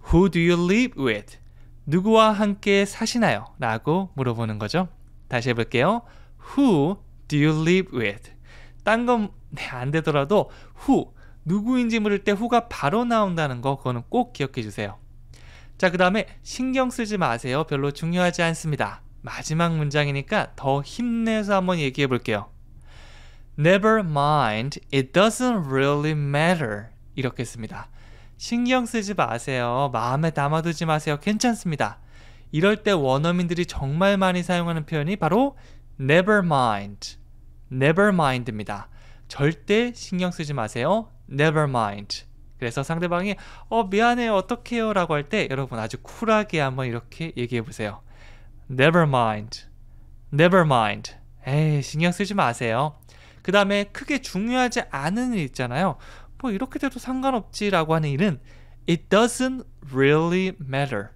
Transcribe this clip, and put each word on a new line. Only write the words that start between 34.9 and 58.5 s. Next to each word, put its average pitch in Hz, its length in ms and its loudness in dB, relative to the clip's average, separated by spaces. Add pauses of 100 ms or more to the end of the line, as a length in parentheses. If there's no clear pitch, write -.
바로 214 400 0 (440)
never 180 440 4
mind, 107 720 0 (560)
never 160 400 4
mind입니다. 120 760 -2 (380)
절대 202 680 0
신경 180 360 -4
쓰지 147 240 -8
마세요. 139 560 -2 (200)
Never 151 380 2
mind. 104 560 -4 (360)
그래서 127 240 -4
상대방이 175 500 -2 (340)
"어, 226 160 0
미안해요. 226 520 2
어떡해요?" 220 560 -2
라고 170 220 0
할 143 140 -2
때 196 220 -2
여러분 131 300 -4
아주 113 220 -6
쿨하게 214 580 0
한번 131 260 -2
이렇게 120 500 -8
얘기해 120 260 -2
보세요. 104 380 -8 (720)
"Never 156 360 4
mind. 113 600 -2 (680)
Never 170 320 6
mind. 110 500 0 (300)
에이, 147 380 0
신경 165 300 0
쓰지 202 220 -4
마세요." 131 600 0 (480)
그 - 100 -2
다음에 202 320 4
크게 277 380 -6
중요하지 240 680 -2
않은 202 440 -2
일 196 60 -2
있잖아요. 135 560 -2 (440)
"뭐 254 100 -4
이렇게 254 280 -6
돼도 269 200 -4
상관없지"라고 208 960 -2
하는 156 160 0
일은 156 300 0 (480)